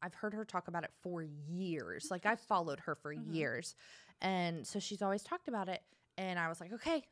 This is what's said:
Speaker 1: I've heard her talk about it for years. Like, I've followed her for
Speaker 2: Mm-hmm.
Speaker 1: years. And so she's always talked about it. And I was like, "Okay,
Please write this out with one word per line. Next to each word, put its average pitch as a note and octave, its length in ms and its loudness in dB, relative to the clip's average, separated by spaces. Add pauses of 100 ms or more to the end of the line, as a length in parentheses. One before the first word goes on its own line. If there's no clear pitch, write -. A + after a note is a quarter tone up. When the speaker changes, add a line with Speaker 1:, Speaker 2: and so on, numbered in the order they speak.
Speaker 1:
I've F3 140 -6
heard G#3+ 180 -4
her G#3+ 100 -2
talk F#3 240 -2
about E3+ 160 -2
it - 80 -4 (100)
for F3 200 -2
years. D3+ 880 -2
Like, F3+ 160 0
I've A3+ 160 6
followed E3+ 400 4
her D#3 140 -2
for D3+ 180 -6
Speaker 2:
Mm-hmm. D#3 200 -4
Speaker 1:
years. C#3+ 420 2 (460)
And F3 440 2
so - 140 -2
she's G3 240 -4
always G3 200 4
talked - 240 -4
about G3+ 220 0
it. F3+ 120 -2 (360)
And F#3 220 0
I E3 100 4
was E3 100 -4
like, F3+ 140 -8
"Okay, D#4 380 2